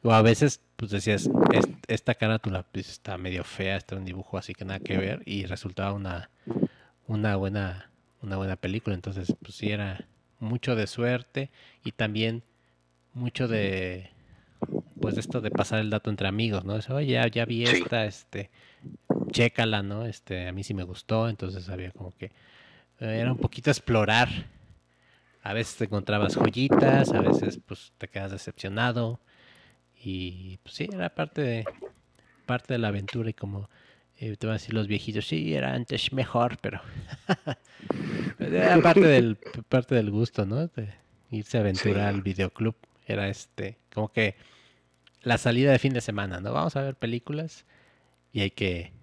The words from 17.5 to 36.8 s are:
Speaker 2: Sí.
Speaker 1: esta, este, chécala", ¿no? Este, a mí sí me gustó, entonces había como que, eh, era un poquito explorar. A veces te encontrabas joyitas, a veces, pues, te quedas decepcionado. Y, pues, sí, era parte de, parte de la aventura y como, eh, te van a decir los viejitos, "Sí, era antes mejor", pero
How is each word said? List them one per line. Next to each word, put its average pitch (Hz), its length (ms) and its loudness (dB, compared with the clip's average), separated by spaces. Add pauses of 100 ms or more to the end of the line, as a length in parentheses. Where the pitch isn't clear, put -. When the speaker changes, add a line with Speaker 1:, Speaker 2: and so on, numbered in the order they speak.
Speaker 2:
Sí. 113 180 4
Speaker 1:
esta, 117 220 0
este, 101 460 -10 (800)
chécala", 110 540 2
¿no? 104 200 -6
Este, 92 440 -8
a 90 40 -8
mí 98 120 -6
sí - 100 -6
me 92 80 -4
gustó, 110 460 -2
entonces 92 400 -6
había 92 240 -10
como 92 240 -14
que, - 160 -12 (680)
eh, 110 220 -4
era 120 100 0
un 123 80 -2
poquito - 320 0
explorar. 113 580 4 (1160)
A 98 80 -6
veces 110 240 -2
te 117 80 0
encontrabas 104 500 2
joyitas, 135 760 4
a - 80 4
veces, - 440 2
pues, - 340 -16
te - 100 -10
quedas 98 240 -8
decepcionado. 113 880 -4 (840)
Y, 92 600 -8
pues, - 100 -20
sí, 170 180 -6
era 180 220 -6
parte 151 280 -4
de, 117 260 -2 (760)
parte 123 300 -4
de 120 40 -2
la 113 100 0
aventura 104 420 -4
y - 40 -8
como, 101 360 -8 (480)
eh, 107 180 -8
te 110 120 -4
van 110 60 0
a 110 40 -2
decir - 160 -6
los 107 140 0
viejitos, 104 400 -2
"Sí, 160 260 -2
era 131 200 -2
antes 120 380 -2
mejor", 123 480 0
pero 104 200 -6 (480)